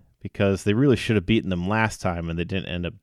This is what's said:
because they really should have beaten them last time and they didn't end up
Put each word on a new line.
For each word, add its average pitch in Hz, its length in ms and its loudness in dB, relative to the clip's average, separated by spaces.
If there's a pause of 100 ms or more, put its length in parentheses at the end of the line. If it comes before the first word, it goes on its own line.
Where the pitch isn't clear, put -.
(220)
because 98 420 0
they 104 100 2
really 127 240 6
should - 180 0
have 92 120 2
beaten 110 220 2
them 90 200 -2
last 110 320 -2
time 85 280 -4
and 82 80 -4
they 87 60 -2
didn't 92 260 -6
end 87 160 -6
up 82 180 -6